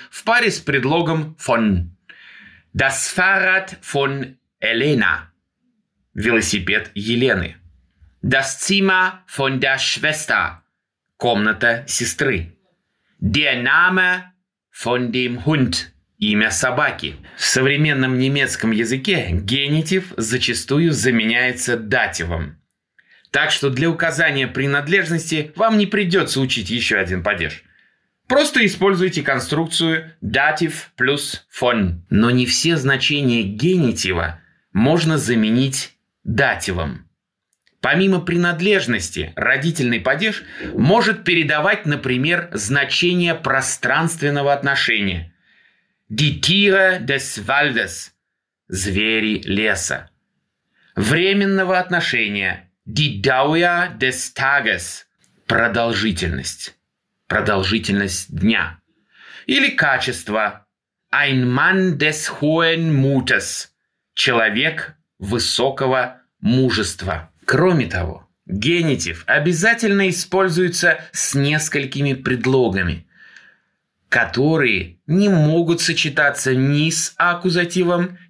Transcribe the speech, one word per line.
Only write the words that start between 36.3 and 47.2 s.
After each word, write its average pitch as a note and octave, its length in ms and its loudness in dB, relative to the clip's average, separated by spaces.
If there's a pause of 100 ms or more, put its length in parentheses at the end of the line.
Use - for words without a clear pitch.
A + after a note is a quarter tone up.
Помимо F3+ 400 2
принадлежности, F3 1120 -2
родительный B2+ 640 0
падеж D#3 440 -2 (280)
может G#3 520 2
передавать, D#3+ 640 2
например, D3 640 0
значение D#3+ 800 0
пространственного C#3+ 1200 0
отношения. A2 800 0 (760)
Die C#3+ 320 -2
Tiere F#3+ 600 4
des C3 440 -4